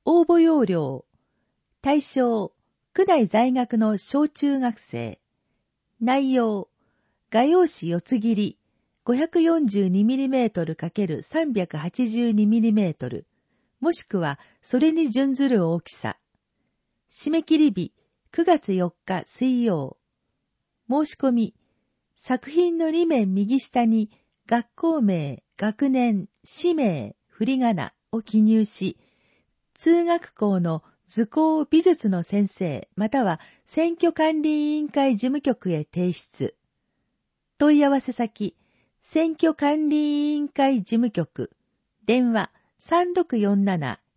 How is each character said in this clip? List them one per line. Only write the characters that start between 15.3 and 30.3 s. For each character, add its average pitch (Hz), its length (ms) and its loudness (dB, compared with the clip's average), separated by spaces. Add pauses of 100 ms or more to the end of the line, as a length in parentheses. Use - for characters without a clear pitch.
ず 277 160 0
る 196 180 2
大 165 120 -2
き - 160 -18
さ。 - 220 -10 (920)
締 - 220 -8
め 320 120 0
切 320 140 2
り 302 140 6
日、 180 200 -6 (380)
九 - 140 -2
月 330 300 2
四 180 200 0 (120)
日 185 200 -6
水 247 380 -2
曜。 160 340 -2 (920)
申 294 200 0
し - 80 -12
込 269 160 0
み、 233 240 -2 (600)
作 254 360 -6
品 339 260 0
の 320 140 -2
二 339 160 0
面 226 260 0
右 202 260 0
下 240 260 -2
に、 220 260 0 (340)
学 233 300 -2
校 330 260 -2
名、 165 420 -2 (140)
学 214 320 -2
年、 240 380 0 (160)
氏 - 320 -2
名、 170 400 -2 (100)
振 - 200 -6
り 262 140 -2
仮 240 140 0
名 151 200 -6 (180)
を 226 100 -4
記 214 220 2
入 220 200 4
し、 190 320 -6 (760)
通 339 300 2
学 339 320 -2